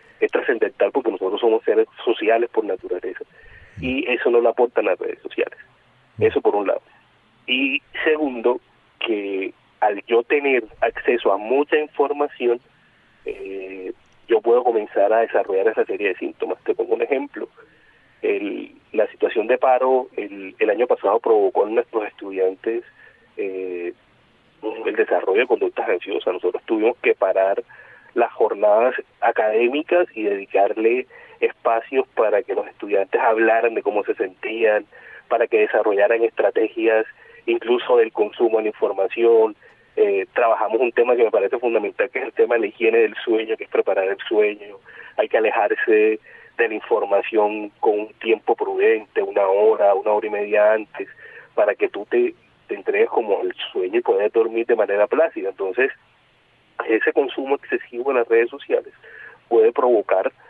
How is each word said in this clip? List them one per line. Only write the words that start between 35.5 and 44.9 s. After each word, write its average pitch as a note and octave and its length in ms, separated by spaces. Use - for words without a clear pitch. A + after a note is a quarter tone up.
desarrollaran G#2+ 680
estrategias A2 800
incluso A#2+ 540
del A2+ 120
consumo A2 460
de A2 80
la G#2+ 60
información. A2 840
Eh, G2 380
trabajamos A2 460
un B2 120
tema B2 220
que A#2 100
me G#2+ 60
parece G#2 280
fundamental, A2 520
que - 100
es - 40
el A2+ 80
tema A2+ 220
de A#2 80
la G#2+ 60
higiene A2+ 300
del G#2+ 240
sueño, A2 340
que G2+ 80
es - 60
preparar G2 380
el G2 180
sueño. G#2 520